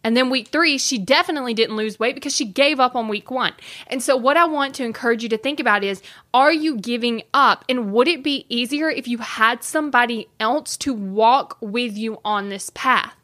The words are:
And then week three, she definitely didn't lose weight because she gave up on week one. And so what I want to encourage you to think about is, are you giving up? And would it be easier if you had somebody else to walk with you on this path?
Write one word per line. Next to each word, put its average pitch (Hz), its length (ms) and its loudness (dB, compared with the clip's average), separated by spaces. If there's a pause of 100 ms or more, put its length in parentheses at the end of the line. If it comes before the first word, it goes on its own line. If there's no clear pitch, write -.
And 226 120 2
then 254 140 4
week 247 200 -2
three, 302 280 2
she 254 200 -2
definitely 262 560 0
didn't 220 240 0
lose 214 200 -4
weight 247 180 0
because 285 200 -8
she - 80 -2
gave 269 380 0
up 254 160 2
on 226 100 -4
week 214 240 -6
one. 247 220 -2 (340)
And 262 160 -6
so 269 140 2
what 262 180 2
I 339 100 6
want 277 300 -2
to 262 80 -6
encourage 233 400 -2
you 233 60 -6
to 220 80 0
think 277 240 -4
about 208 240 2
is, 196 160 -4 (320)
are 277 180 6
you 311 260 0
giving 233 460 -4 (100)
up? 262 360 4
And 233 240 -2
would 254 160 4
it 277 140 -2
be 285 260 -4
easier 285 400 -2
if 254 180 -6
you 233 120 -4
had 226 440 0
somebody 240 640 0 (100)
else 285 400 -2
to 277 160 -4
walk 220 680 2
with 220 360 -4
you 220 280 -6
on 202 240 -2
this 196 240 -10
path? - 500 0